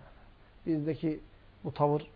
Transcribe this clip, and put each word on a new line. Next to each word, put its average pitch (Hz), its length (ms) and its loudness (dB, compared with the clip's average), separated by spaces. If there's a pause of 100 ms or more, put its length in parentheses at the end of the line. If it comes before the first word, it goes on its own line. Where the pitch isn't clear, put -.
yani. - 720 -6
Bizdeki 151 420 -2 (440)
bu 143 100 -6
tavır 147 420 2